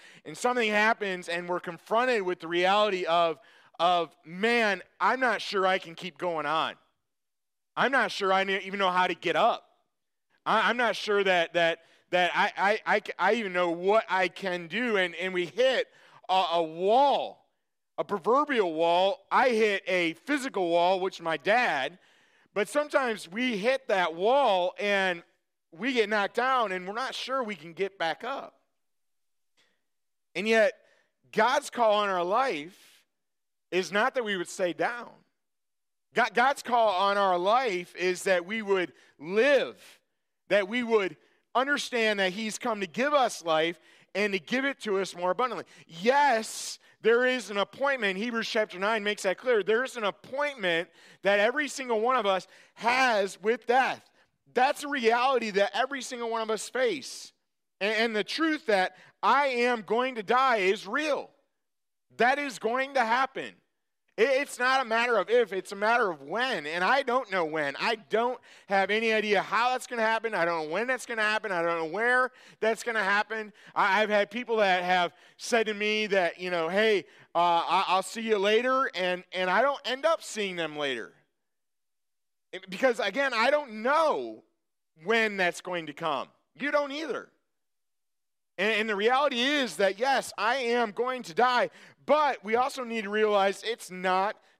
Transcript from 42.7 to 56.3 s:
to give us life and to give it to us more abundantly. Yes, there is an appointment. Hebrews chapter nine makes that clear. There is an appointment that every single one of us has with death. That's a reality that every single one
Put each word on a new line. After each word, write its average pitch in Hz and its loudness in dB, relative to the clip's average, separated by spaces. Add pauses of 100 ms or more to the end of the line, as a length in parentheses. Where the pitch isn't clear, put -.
to 196 -6
give 254 -2
us 247 0
life 165 0 (340)
and 202 -2
to 196 -2
give 262 -2
it 269 -4
to 196 -2
us 180 -6
more 180 -2
abundantly. 208 -4 (220)
Yes, 226 0 (220)
there 233 4
is 254 0
an 202 -6
appointment. 208 -2
Hebrews 233 -4
chapter 214 -2
nine 208 -2
makes 208 -4
that 185 0
clear. 240 0
There 220 0
is 247 -10
an 226 -4
appointment 202 -4 (320)
that 202 4
every 254 2
single 240 -4
one 254 2
of 220 0
us 190 0 (280)
has 226 0
with 226 -2
death. 233 0 (420)
That's 277 0
a 285 -10
reality 240 2
that 202 2
every 262 -4
single 240 -8
one 226 -4